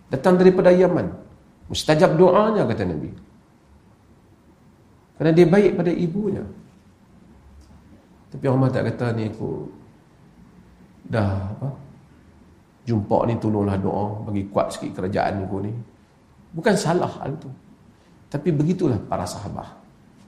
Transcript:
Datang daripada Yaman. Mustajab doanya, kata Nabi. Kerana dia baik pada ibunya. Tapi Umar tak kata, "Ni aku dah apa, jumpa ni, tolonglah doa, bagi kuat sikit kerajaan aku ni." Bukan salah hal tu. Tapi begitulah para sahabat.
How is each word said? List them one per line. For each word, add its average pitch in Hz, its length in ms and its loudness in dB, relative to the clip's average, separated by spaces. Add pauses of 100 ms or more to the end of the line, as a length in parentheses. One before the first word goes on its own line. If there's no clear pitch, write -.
(100)
Datang 180 280 2
daripada 180 360 6
Yaman. 170 360 2 (600)
Mustajab 156 480 2
doanya, 202 480 4
kata 104 200 -4
Nabi. 71 240 -6 (2000)
Kerana 151 200 0
dia 170 120 8
baik 185 320 4
pada 170 160 0
ibunya. 180 480 -4 (1900)
Tapi 143 160 -8
Umar 131 200 4
tak 113 240 -2
kata, 120 200 -2
"Ni 110 160 -4
aku - 360 -8 (1400)
dah 98 480 -2
apa, 131 80 -6 (1200)
jumpa 110 400 0
ni, 117 160 0
tolonglah 101 380 0
doa, 104 420 -4
bagi 101 240 -6
kuat - 320 -2
sikit - 240 -10
kerajaan 95 480 -2
aku 98 160 -6
ni." 113 60 -8 (840)
Bukan 165 240 0
salah 170 400 -2
hal 139 240 -8
tu. 135 80 -16 (800)
Tapi 151 240 -2
begitulah 147 460 0 (100)
para 92 160 -4
sahabat. - 400 -10 (600)